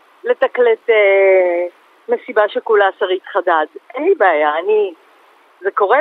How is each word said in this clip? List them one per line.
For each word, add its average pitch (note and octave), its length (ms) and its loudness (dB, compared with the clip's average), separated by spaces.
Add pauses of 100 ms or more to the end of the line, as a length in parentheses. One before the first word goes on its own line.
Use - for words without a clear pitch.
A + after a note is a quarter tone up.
(240)
לתקלט, A3+ 680 0
אה, F#3+ 760 2 (440)
מסיבה A3+ 400 -2
שכולה G#3+ 360 0 (140)
שרית F#3 240 -4 (100)
חדד. F3 320 -2 (300)
אין C4+ 80 -6
לי F#4 120 2
בעיה, D#3 360 0 (120)
אני... G#3 300 -2 (680)
זה F#3 100 -4
קורה G#3 300 0